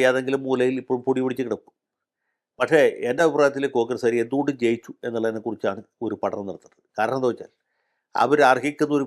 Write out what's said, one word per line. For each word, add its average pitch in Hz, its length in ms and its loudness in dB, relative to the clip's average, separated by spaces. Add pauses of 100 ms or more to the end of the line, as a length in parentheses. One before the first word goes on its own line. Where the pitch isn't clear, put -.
ഏതെങ്കിലും 131 400 0
മൂലയിൽ 127 360 0
ഇപ്പോൾ 131 140 -2 (100)
പൊടി 131 180 0
പിടിച്ച് 127 220 -4
കിടക്കും. - 260 -8 (840)
പക്ഷേ 151 200 4 (300)
എൻ്റെ 139 160 0
അഭിപ്രായത്തിൽ 139 380 2 (120)
കോൺഗ്രസ്സുകാർ 117 480 0
എന്തുകൊണ്ട് 139 280 -2 (120)
ജയിച്ചു 117 280 0 (160)
എന്നുള്ളതിനെക്കുറിച്ചാണ് 110 760 -4 (240)
ഒരു 101 180 -4
പഠനം 101 260 -4
നടത്തുന്നത്. - 320 -16 (160)
കാരണം 117 220 0
എന്താ 127 120 0
വെച്ചാൽ - 200 -10 (720)
അവർ 143 160 4 (100)
അർഹിക്കുന്ന 147 480 0
ഒരു 139 100 -2